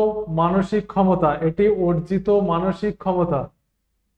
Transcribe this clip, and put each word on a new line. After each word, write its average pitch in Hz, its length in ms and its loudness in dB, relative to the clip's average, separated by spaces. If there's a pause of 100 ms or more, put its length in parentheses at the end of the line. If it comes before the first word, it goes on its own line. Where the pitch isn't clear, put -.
(280)
মানসিক 190 580 0
ক্ষমতা, 180 480 2
এটি 165 340 0
অর্জিত 185 640 0
মানসিক 190 680 0
ক্ষমতা। 175 500 -2 (680)